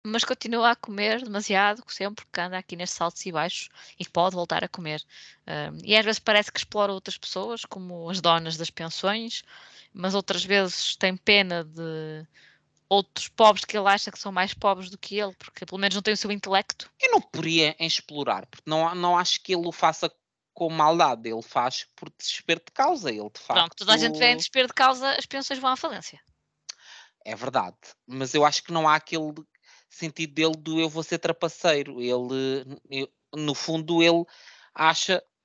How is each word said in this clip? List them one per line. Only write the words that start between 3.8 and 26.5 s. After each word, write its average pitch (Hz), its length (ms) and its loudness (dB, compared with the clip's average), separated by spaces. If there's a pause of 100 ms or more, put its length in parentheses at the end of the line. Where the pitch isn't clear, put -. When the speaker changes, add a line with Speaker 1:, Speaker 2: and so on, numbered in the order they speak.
Speaker 1:
e 180 100 -8
pode 185 280 0
voltar 175 280 -2
a - 40 -6
comer. 151 340 -10 (440)
Ahm, 151 380 -8
e 214 120 4
às 220 80 4
vezes 214 160 0
parece 208 320 2
que - 60 -8
explora 202 340 -2
outras 190 260 -10
pessoas, 220 480 -8
como 180 440 -12
as 185 100 -4
donas 165 360 2
das 165 140 -8
pensões, 202 720 -6 (520)
mas 190 200 -4
outras 190 300 -2
vezes 190 520 0
tem 185 200 0
pena 185 480 2
de 156 600 -10 (640)
outros - 400 0
pobres 214 360 6
que - 140 -6
ele 196 100 2
acha 208 240 2
que - 60 -18
são 202 140 -10
mais 185 220 -2
pobres 185 360 0
do 196 80 -18
que 202 200 -8
ele, 196 200 -4
porque - 280 -16
pelo 190 140 -8
menos 196 160 2
não 202 60 -4
têm 214 120 2
o 202 40 -4
seu 202 140 -4
intelecto. 196 640 -2
Speaker 2:
Eu 508 140 2
não 427 80 6
poria 160 580 0
em 165 80 -4
explorar, 131 600 -4
porque - 240 -18
não, 160 240 2
não 175 240 2
acho - 240 0
que 190 120 -4
ele 175 120 0
o 170 60 -4
faça 160 380 0 (440)
com 165 160 -2
maldade, 151 580 4
ele 113 140 -6
faz - 420 -2 (120)
por - 220 -16
desespero - 460 -4
de - 80 -20
causa, 269 380 0
ele 107 200 -6
de - 100 -20
facto 165 280 2
Speaker 1:
Pronto, - 80 -16
toda 208 180 4
a - 20 4
gente 226 220 2
vê 240 80 6
em 247 100 6
desespero 254 300 0
de 247 80 -6
causa, 262 420 4
as - 100 -4
pensões 269 340 -6
vão 262 100 0
à 262 60 0
falência. 226 440 -8 (1040)